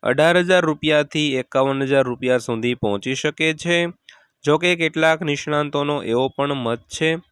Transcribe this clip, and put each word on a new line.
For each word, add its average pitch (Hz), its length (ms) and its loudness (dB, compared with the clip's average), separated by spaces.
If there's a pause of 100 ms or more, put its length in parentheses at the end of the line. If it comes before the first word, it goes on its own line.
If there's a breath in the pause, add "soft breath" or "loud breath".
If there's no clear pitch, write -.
અઢાર 151 360 4
હજાર 180 260 4
રૂપિયાથી 151 680 0
એકાવન 135 480 0
હજાર 135 200 2
રૂપિયા 127 420 -2
સુધી 120 300 -2
પહોંચી 104 400 -4
શકે 156 380 -2
છે. 170 240 -2 (680 soft breath)
જો 147 140 4
કે 175 180 2
કેટલાક 160 460 2
નિષ્ણાંતોનો 147 840 -2
એવો 120 260 0
પણ 143 260 -4
મત 117 340 -4
છે 160 200 -2 (220)